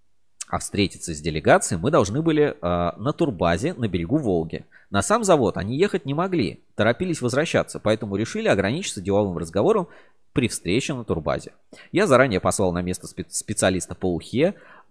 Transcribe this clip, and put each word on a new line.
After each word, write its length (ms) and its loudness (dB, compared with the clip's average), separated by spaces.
а 100 -4
встретиться 560 -2
с 60 -12
делегацией 600 2
мы 80 0
должны 320 2
были, 400 2
э, 380 0
на 140 -4
турбазе 600 0
на 140 -4
берегу 300 -2
Волги. 480 -2
На 100 2
сам 220 2
завод 340 4
они 200 -4
ехать 280 0
не 80 -4
могли, 500 -2
торопились 460 0
возвращаться, 580 0
поэтому 380 -2
решили 300 -2
ограничиться 540 0
деловым 360 0
разговором 500 0
при 160 0
встрече 460 -2
на 100 -8
турбазе. 500 -4
Я 140 2
заранее 340 4
послал 320 2
на 120 -2
место 240 -6
спе-, 220 -10
специалиста 640 -2
по 180 -2
ухе, 400 0